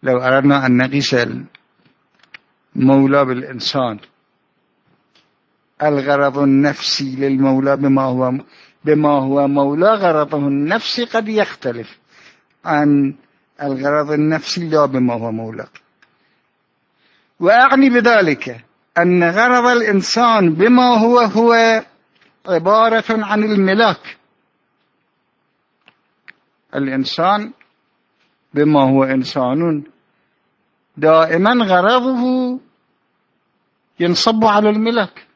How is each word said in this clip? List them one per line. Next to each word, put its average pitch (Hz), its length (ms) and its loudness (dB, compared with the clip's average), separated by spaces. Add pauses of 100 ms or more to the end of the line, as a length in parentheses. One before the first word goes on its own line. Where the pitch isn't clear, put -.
لو 127 160 0
أردنا 135 480 0
أن 123 100 2
نقيس 131 400 -2 (1600)
المولى 135 480 2
بالإنسان، 127 720 -6 (1800)
الغرض 143 560 0
النفسي 139 760 -2
للمولى 135 600 0
بما 135 260 0
هو، 127 300 -2 (520)
بما 151 240 2
هو 143 400 0
مولى، 143 460 2
غرضه 156 440 -2
النفسي 147 680 -4
قد 220 240 -6
يختلف 135 720 -6 (640)
عن 147 500 0 (480)
الغرض 143 480 -4
النفسي 156 580 -4
لا 156 180 2
بما 127 280 -2
هو 113 180 -8
مولى. 110 340 -12 (1700)
وأعني 254 500 4
بذلك 220 760 0 (340)
أن 180 260 2
غرض 233 420 2
الإنسان 220 880 0
بما 240 440 2
هو 233 200 2
هو 226 640 2 (680)
عبارة 214 560 0 (200)
عن 208 200 -2
الملاك. 202 720 0 (2500)
الإنسان 139 800 -4 (1000)
بما 147 360 2
هو 135 140 2
إنسان 135 800 -2 (1120)
دائما 165 680 2
غرضه 247 960 0 (1400)
ينصب 220 440 0
على 214 260 2
الملاك 220 640 -4